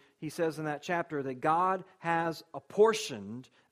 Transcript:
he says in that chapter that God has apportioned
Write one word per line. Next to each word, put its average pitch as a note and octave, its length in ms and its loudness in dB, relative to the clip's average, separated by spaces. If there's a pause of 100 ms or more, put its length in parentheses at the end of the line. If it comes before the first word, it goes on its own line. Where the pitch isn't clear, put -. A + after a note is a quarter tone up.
(220)
he D#3 80 -8
says D#3+ 300 -2
in D#3 60 -6
that D3 180 -4
chapter E3+ 400 -2
that C3 180 -6
God F3+ 420 2 (160)
has E3 440 -2 (100)
apportioned C3 960 2 (220)